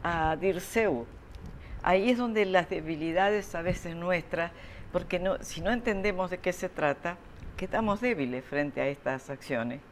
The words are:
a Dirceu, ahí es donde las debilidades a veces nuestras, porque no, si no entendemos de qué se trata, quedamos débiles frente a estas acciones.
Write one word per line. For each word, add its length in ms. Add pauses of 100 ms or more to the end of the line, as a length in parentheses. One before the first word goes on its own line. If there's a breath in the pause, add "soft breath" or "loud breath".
a 340
Dirceu, 680 (760 loud breath)
ahí 260
es 80
donde 280
las 220
debilidades 880
a 80
veces 340
nuestras, 560 (400 loud breath)
porque 280
no, 220
si 200
no 100
entendemos 600
de 80
qué 120
se 160
trata, 500 (400)
quedamos 440
débiles 420
frente 380
a 60
estas 420
acciones. 500 (120)